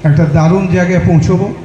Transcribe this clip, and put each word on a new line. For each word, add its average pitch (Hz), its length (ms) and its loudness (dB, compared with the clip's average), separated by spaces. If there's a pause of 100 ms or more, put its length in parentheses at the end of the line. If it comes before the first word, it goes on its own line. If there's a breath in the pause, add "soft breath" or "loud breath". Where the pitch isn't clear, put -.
একটা 151 200 2
দারুণ 165 420 0
জায়গায় 180 400 0
পৌঁছবো। 175 480 0 (100)